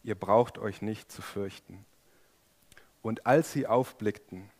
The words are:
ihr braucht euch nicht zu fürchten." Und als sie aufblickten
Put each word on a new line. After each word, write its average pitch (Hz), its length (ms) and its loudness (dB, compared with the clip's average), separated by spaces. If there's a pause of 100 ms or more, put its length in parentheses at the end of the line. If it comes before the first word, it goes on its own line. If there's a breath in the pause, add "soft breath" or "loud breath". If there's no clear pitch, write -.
ihr 107 140 -4
braucht 107 420 2
euch 104 240 -8
nicht 107 280 -6
zu - 120 -16
fürchten." 98 640 -12 (1120 soft breath)
Und 113 260 -4
als 151 260 4
sie 139 140 -2
aufblickten 107 920 -2